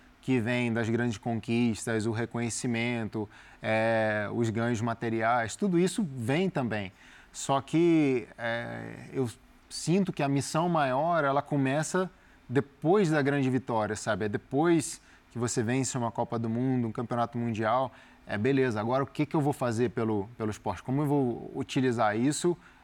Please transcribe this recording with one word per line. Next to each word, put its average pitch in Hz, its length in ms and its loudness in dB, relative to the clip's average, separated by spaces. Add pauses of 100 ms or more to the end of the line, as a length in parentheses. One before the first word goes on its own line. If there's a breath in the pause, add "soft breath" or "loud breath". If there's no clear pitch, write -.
(200 soft breath)
que 131 200 2
vêm 120 320 0
das 113 160 0
grandes 117 280 0
conquistas, 117 880 0
o 117 40 0
reconhecimento, 117 1200 -4 (340 loud breath)
é, 110 720 2
os 113 180 0
ganhos 113 300 0
materiais, 113 760 -2
tudo 185 220 2
isso 185 280 2 (100)
vem 135 340 0
também. 107 420 -4 (400 loud breath)
Só - 280 -2
que, 156 760 2
é, 117 580 -6 (180)
eu 131 160 0 (420)
sinto 180 420 0
que - 100 -2
a 143 60 0
missão 139 400 0
maior, 156 560 2
ela 139 160 2
começa 151 720 0 (380 soft breath)
depois 156 640 2
da 151 120 2
grande 139 260 2
vitória, 110 480 0
sabe? 107 300 -2
É - 20 0
depois 151 720 0 (300 soft breath)
que - 80 -10
você 123 240 0
vence 127 340 0
uma 120 140 -2
Copa - 280 -4
do 117 100 -2
Mundo, 123 400 0
um 110 40 -6
campeonato 120 460 -2
mundial, 117 540 0 (340 loud breath)
é 104 100 -6
beleza, 127 420 2
agora 120 260 0
o - 20 -10
que - 180 -4
que - 100 -8
eu 165 60 2
vou 143 140 2
fazer 120 360 0
pelo, 110 460 0
pelo 107 140 -4
esporte? 101 320 -6
Como 135 180 -2
eu 151 60 0
vou 139 480 0
utilizar 123 600 0
isso 147 420 0 (280 soft breath)